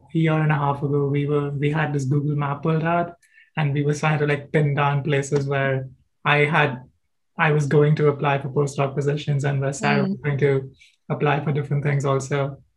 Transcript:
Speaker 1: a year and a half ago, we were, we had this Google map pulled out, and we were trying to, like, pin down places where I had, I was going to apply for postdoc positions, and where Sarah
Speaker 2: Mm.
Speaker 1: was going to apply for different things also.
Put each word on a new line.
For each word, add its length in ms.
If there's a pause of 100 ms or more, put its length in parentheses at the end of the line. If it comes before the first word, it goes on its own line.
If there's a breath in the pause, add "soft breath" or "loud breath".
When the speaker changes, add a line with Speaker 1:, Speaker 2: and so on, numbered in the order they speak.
(160)
Speaker 1:
a 20
year 140
and 180
a 60
half 260
ago, 260
we 200
were, 220
we 220
had 200
this 140
Google 320
map 260
pulled 220
out, 320 (400 soft breath)
and 160
we 100
were 100
trying 260
to, 80
like, 260
pin 220
down 280
places 420
where 440 (340)
I 220
had, 380 (540)
I 140
was 140
going 320
to 100
apply 340
for 60
postdoc 480
positions, 480
and 160
where 140
Sarah 320
Speaker 2:
Mm. 60
Speaker 1:
was 80
going 180
to 340 (380 soft breath)
apply 340
for 80
different 320
things 220
also. 580 (140)